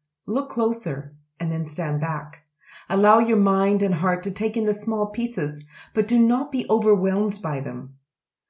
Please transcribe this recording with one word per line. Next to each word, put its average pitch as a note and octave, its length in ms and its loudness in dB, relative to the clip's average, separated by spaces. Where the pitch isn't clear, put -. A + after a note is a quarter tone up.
look A#3+ 220 -2
closer, A3 640 -4
and E3 100 -2
then D#3+ 140 -4
stand D3+ 360 -4
back. D#3 420 -6
Allow G#3 300 4
your A#3 180 2
mind G3 440 4
and F#3+ 140 0
heart F3+ 280 0
to G3+ 80 -4
take G#3 240 -4
in A3 100 -2
the G#3 80 2
small G#3 340 -2
pieces, G3 560 -4
but G#3+ 140 0
do A#3+ 120 2
not A#3+ 320 2
be B3+ 180 -2
overwhelmed G3+ 720 2
by C#3+ 200 -4
them. B2 340 -10